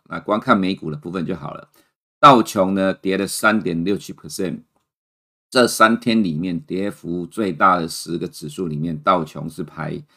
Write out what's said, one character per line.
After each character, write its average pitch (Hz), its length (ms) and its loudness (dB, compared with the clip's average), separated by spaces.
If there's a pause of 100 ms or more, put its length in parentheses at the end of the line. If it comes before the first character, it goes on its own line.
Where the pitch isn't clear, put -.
那 85 120 -10
光 101 200 -2
看 117 180 2
美 95 180 0
股 78 160 -10
的 76 40 -8
部 85 160 -12
分 87 140 -4
就 90 100 -6
好 - 200 -12
了， - 120 -20 (520)
道 131 240 10
琼 98 320 0
呢 95 180 2
跌 95 240 -2
了 98 80 0
三 107 340 0
点 82 240 -2
六 95 140 0
七 - 160 -12
percent， 80 460 -8 (920)
这 123 180 4
三 113 320 4
天 113 240 2
里 80 140 -2
面 85 220 -4
跌 95 320 -6
幅 87 340 -8
最 98 260 -4
大 90 260 4
的 82 100 -2
十 85 320 -8
个 92 80 -6
指 78 200 -14
数 87 200 -6
里 76 100 -6
面， 80 220 -4
道 87 260 0
琼 76 240 -12
是 82 140 -12
排， 78 380 -10 (160)